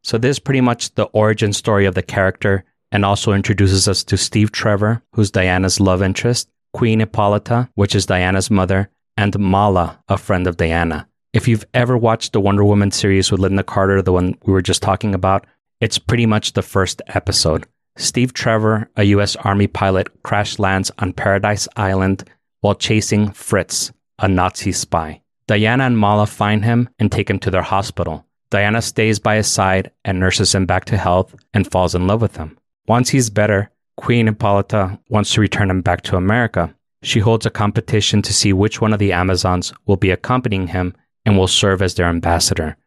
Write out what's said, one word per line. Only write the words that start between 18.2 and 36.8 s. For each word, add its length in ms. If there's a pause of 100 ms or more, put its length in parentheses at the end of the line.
Trevor, 640
a 80
U 180
S 140
Army 320
pilot, 540
crash 360
lands 400
on 160
Paradise 520 (100)
Island 520 (320)
while 140
chasing 560
Fritz, 640 (260)
a 80
Nazi 460
spy. 480 (260)
Diana 380
and 140
Mala 280
find 380
him 240 (100)
and 140
take 160
him 120
to 100
their 120
hospital. 600 (240)
Diana 320
stays 380
by 180
his 100
side 440 (140)
and 140
nurses 360
him 100
back 220
to 100
health 380 (180)
and 180
falls 240
in 120
love 160
with 140
him. 200 (320)
Once 220
he's 180
better, 420 (260)
Queen 300
Hippolyta 720 (120)
wants 240
to 80
return 280
him 120
back 200
to 140
America. 580 (280)